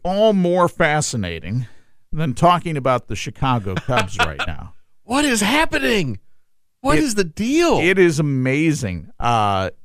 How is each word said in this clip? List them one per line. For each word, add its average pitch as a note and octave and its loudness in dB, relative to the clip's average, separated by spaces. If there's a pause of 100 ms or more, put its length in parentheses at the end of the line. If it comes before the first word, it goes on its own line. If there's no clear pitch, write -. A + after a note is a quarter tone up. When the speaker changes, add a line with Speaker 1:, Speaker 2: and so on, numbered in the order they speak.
Speaker 1:
all G#3 2
more F3 2
fascinating A#2+ -2 (440)
than D3+ -2
talking E3+ 2
about B2+ 0
the A2 -8
Chicago G#2+ -4
Cubs A2 -2
Speaker 2:
<laughs> - 2
Speaker 1:
right D#2 -2
now. D#2+ -10 (300)
Speaker 2:
What C#4 0
is A#3+ 0
happening? B3 0 (600)
What C#4+ 2
Speaker 1:
It D#4 2
Speaker 2:
is B3 -2
the G3+ 2
deal? A#3+ 0
Speaker 1:
It F#3 2
is F3 4
amazing. C3+ -2 (100)
Uh, G2+ 0 (140)